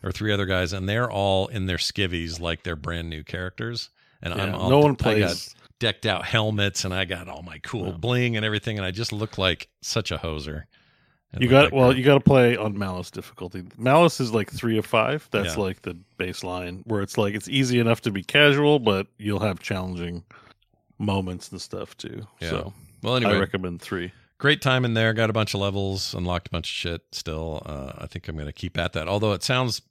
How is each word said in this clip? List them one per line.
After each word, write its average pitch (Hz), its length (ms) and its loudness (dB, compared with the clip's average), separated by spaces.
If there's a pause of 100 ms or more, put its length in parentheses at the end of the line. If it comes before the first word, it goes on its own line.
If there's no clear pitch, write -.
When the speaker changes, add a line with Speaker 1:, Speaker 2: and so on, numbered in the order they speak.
Speaker 1:
or 95 80 -4
three 104 180 -2
other 101 140 0
guys, 92 300 0
and 95 120 -4
they're 113 240 0
all 98 380 2
in 101 160 -6
their 92 140 -2
skivvies 85 600 -4
like 85 240 -6
they're 85 140 -6
brand 85 320 -6
new 78 160 -12
characters. 113 640 -10 (320)
And 85 140 -6
I'm 98 160 -2
Speaker 2:
Yeah, - 60 -4
Speaker 1:
all 92 140 0
Speaker 2:
no 143 100 8
one 147 140 6
Speaker 1:
de-, - 140 -2
I 107 120 4
got 95 100 4
Speaker 2:
plays - 240 -8 (240)
Speaker 1:
decked 110 260 -4
out 98 220 0
helmets, 107 580 0
and 92 80 -4
I 92 140 -2
got 87 200 -8
all 76 160 -12
my 85 160 -16
cool 95 280 -6
Speaker 2:
Yeah. 95 60 -6
Speaker 1:
bling 120 440 0
and 110 80 -2
everything, 107 320 -2
and 98 80 -4
I 92 60 -2
just 110 240 -6
look 107 240 -6
like 92 300 0 (120)
such - 320 -4
a 78 60 -6
hoser. 76 460 -8 (680)
And 127 120 -2
Speaker 2:
You 120 40 2
Speaker 1:
look 123 40 6
Speaker 2:
got, 139 140 10
Speaker 1:
like - 80 0
Speaker 2:
well, 127 160 8
Speaker 1:
crap. 131 80 4
Speaker 2:
you 127 60 -2
gotta 139 160 8
play 123 360 6
on 107 200 -4
Malice 92 360 -4
difficulty. 92 500 -12 (160)
Malice 143 400 4
is, 120 140 -2
like, 107 180 0
three 113 280 0
of 104 60 -2
five. 120 460 0
That's 95 240 0
Speaker 1:
Yeah. 107 80 0
Speaker 2:
like, 92 200 -4
the 87 140 -8 (220)
baseline, 90 680 -8
where 104 140 -2
it's, - 140 -6
like, 104 180 2
it's 107 140 -8
easy 127 300 2
enough 113 220 2
to 117 100 -2
be 98 140 -6
casual, 147 560 6
but 101 260 2 (100)
you'll 104 220 -2
have 98 220 -2
challenging 90 640 -6 (720)
moments 98 540 -2
and 92 80 -10
stuff, - 360 -12
too. - 300 -12 (140)
Speaker 1:
Yeah. 82 100 -6
Speaker 2:
So, - 220 -4 (320)
Speaker 1:
Well, 120 100 0
anyway. 113 200 4
Speaker 2:
I 101 40 4
recommend 92 420 -2
three. 90 300 -6 (280)
Speaker 1:
Great 147 220 2
time 127 240 2
in 117 100 0
there. 113 180 4
Got 110 180 2
a - 20 -2
bunch 107 220 0
of 101 60 -2
levels, 98 540 -2
unlocked 90 340 -2
a - 20 -12
bunch 85 180 -6
of - 60 -8
shit 85 280 -6 (100)
still. 80 520 -6
Uh, 71 340 -10
I - 100 -12
think - 180 -12
I'm 80 100 -8
gonna 73 160 -8
keep - 240 -8
at 87 180 -2
that. 80 120 -4
Although 101 280 2
it 90 100 -6
sounds 127 460 0